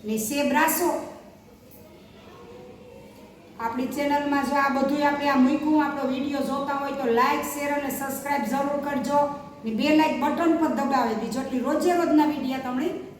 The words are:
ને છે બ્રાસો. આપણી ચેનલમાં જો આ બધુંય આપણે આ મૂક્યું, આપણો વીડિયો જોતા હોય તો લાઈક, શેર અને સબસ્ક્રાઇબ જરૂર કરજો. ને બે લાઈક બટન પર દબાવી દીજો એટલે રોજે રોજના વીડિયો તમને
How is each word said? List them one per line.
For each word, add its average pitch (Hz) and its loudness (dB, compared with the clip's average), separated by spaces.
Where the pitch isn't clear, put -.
ને 214 -4
છે 277 -2
બ્રાસો. 302 2
આપણી 247 -2
ચેનલમાં 285 0
જો 277 0
આ 277 4
બધુંય 277 2
આપણે 285 0
આ 262 6
મૂક્યું, 302 2
આપણો 269 -2
વીડિયો 277 -2
જોતા 277 -4
હોય 277 -4
તો 262 -4
લાઈક, 208 2
શેર 285 -4
અને 285 -2
સબસ્ક્રાઇબ 277 -4
જરૂર 277 0
કરજો. 285 0
ને 226 -6
બે 285 4
લાઈક 302 4
બટન 311 2
પર 302 2
દબાવી 247 0
દીજો 233 -4
એટલે 254 -4
રોજે 311 0
રોજના 302 4
વીડિયો 262 -2
તમને 254 -2